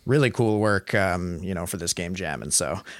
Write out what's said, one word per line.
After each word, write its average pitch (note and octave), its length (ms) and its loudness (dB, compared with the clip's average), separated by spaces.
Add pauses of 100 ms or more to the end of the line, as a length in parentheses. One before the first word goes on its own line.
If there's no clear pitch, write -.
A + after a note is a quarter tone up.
really C3 260 4
cool G#2+ 280 2
work, G#2 360 2
um, F2+ 480 2
you F#2 120 -4
know, E2+ 100 -4
for F2 140 -6
this E2+ 160 -4
game F2+ 200 -4
jam. D#2 280 -6
And D2 100 -4
so E2 260 0 (220)